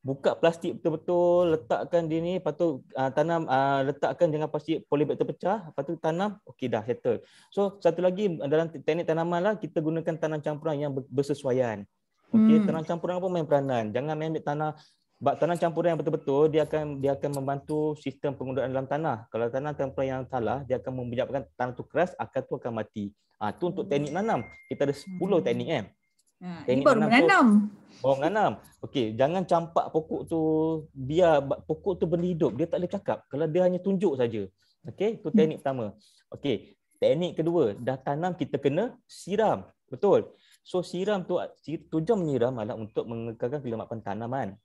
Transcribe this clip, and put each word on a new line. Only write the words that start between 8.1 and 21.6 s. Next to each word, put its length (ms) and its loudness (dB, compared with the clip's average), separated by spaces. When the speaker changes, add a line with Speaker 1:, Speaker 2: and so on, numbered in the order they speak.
Speaker 1:
dalam 240 2
te-, 140 -12
teknik 240 0
tanaman 340 0
lah, 160 0
kita 240 -6
gunakan 380 -2
tanam 240 -2
campuran 340 -4
yang 160 -2
ber-, 160 -6
bersesuaian. 760 -2
Okey, 300 6
Speaker 2:
Hmm. 80 4
Speaker 1:
tanam 180 -2
campuran 340 -4
pun 120 -2
main 160 0
peranan. 480 0
Jangan 240 -2
main 160 -4
ambil 80 -4
tanah, 300 -2
sebab 220 0
tanam 180 2
campuran 340 0
yang 120 0
betul-betul, 480 2
dia 160 2
akan, 180 -2
dia 160 0
akan 200 -4
membantu 640 -2
sistem 380 -6
penggunaan 340 -4
dalam 220 -4
tanah. 400 -4
Kalau 180 -2
tanam 240 -4
campuran 380 -4
yang 160 -4
salah, 400 -2
dia 160 -2
akan 160 -8
menyebabkan 560 -4
tanah 180 -4